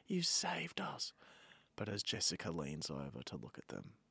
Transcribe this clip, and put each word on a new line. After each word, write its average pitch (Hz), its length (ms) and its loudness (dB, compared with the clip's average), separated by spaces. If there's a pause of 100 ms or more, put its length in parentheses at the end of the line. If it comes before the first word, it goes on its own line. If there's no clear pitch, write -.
you 180 160 4
saved 170 580 2
us." - 320 -2 (640)
But 107 120 -2
as 104 140 0
Jessica - 480 2
leans 78 400 -2
over 69 340 -6
to - 120 -6
look - 220 -10
at - 100 -14
them - 260 -8 (160)